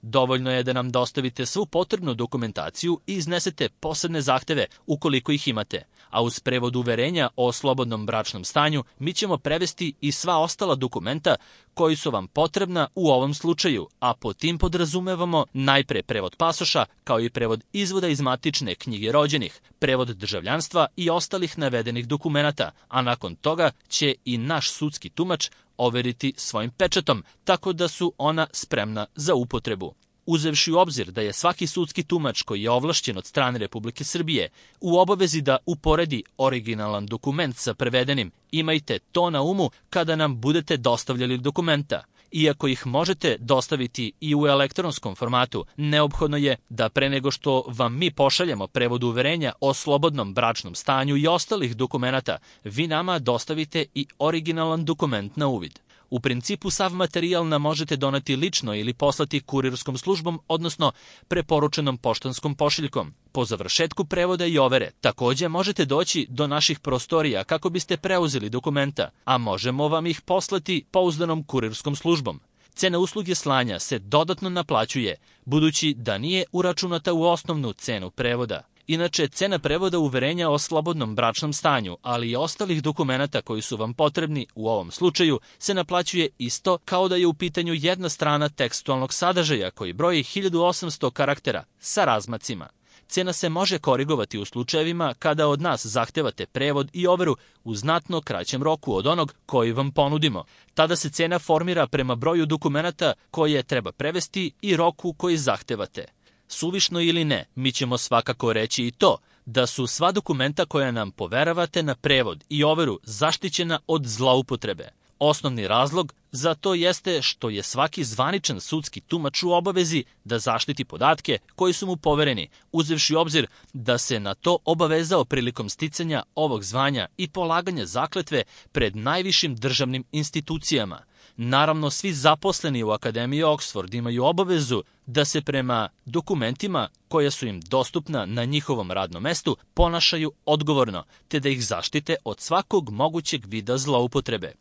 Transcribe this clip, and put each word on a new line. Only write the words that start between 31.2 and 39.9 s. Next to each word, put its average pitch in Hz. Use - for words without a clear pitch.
je 104
svaki 175
sudski 165
tumač 151
koji 101
je 113
ovlašćen 123
od -
strane 123
Republike 113
Srbije 156
u 175
obavezi 180
da 135
uporedi 156
originalan 107
dokument 139
sa 113
prevedenim, 127
imajte 156
to 175
na 143
umu 175